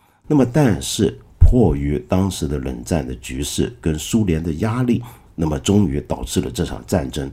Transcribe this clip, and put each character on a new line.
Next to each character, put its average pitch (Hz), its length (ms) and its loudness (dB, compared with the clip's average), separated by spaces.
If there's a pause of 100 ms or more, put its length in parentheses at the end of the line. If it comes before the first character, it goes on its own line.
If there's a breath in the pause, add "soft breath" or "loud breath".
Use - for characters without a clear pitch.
(280 soft breath)
那 151 80 2
么， 127 100 6
但 120 340 2
是 - 380 -2 (220)
迫 87 340 8
于 71 240 -2 (100)
当 95 220 0
时 85 160 -6
的 71 100 -4
冷 64 280 -8
战 78 200 0
的 64 120 -8
局 64 260 -10
势 65 380 -4
跟 78 180 -2
苏 110 260 -2
联 80 160 0
的 82 140 -4
压 113 300 -2
力， 120 180 0 (320 loud breath)
那 82 100 -2
么 76 140 -2
终 101 300 4
于 69 140 -2
导 71 200 -6
致 80 180 -2
了 - 80 -6
这 - 160 -4
场 60 220 -8
战 71 240 0
争， 67 220 -6